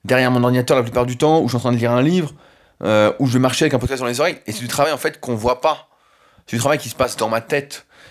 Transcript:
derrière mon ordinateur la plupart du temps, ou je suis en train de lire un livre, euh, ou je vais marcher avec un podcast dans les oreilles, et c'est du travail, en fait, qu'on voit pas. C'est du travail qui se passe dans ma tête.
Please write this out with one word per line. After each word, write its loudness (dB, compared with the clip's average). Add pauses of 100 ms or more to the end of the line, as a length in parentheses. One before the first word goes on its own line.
derrière 2
mon 2
ordinateur 2
la 2
plupart -2
du -4
temps, 4
ou 0
je -
suis -2
en -2
train 0
de 0
lire 0
un 2
livre, 0 (520)
euh, 4
ou 2
je 2
vais 2
marcher 2
avec 2
un 0
podcast -4
dans -4
les -4
oreilles, -2
et -8
c'est -10
du -8
travail, 0
en -4
fait, -6
qu'on -6
voit -2
pas. -2 (580)
C'est -6
du -2
travail 0
qui -12
se -12
passe -4
dans -2
ma -2
tête. -6 (240)